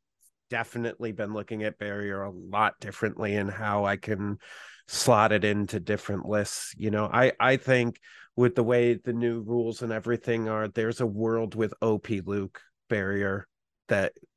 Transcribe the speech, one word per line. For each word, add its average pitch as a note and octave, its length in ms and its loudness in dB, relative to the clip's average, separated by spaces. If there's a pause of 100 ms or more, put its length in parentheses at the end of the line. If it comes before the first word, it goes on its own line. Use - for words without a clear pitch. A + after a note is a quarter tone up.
(500)
definitely A#2 640 -4
been G#2 220 -6
looking G#2+ 300 -8
at G#2+ 140 -4
barrier G2+ 440 -6
a G2 80 -8
lot F#2+ 500 -2
differently G#2 560 -2
and G2+ 140 0
how G#2 340 0
I G2+ 140 2
can G2+ 400 -4 (500)
slot A2 440 6
it G2+ 120 4
into G#2 360 0
different G2+ 460 -4
lists. - 520 -2
You G#2+ 120 -2
know, G#2 160 2
I, B2 320 4
I B2+ 200 4
think B2 420 0 (360)
with B2 180 6
the B2+ 100 4
way A#2+ 300 4
the A#2+ 180 -6
new A#2 300 -2
rules A2+ 400 -2
and A2+ 100 -4
everything A2+ 560 -2
are, A2 200 -2
there's A2+ 340 -2
a A#2+ 40 2
world A2+ 480 0
with A2 280 -2
O G#2+ 160 4
P G2+ 240 -4
Luke G2 400 -6 (260)
barrier G2+ 580 0 (420)
that, G2 260 2 (220)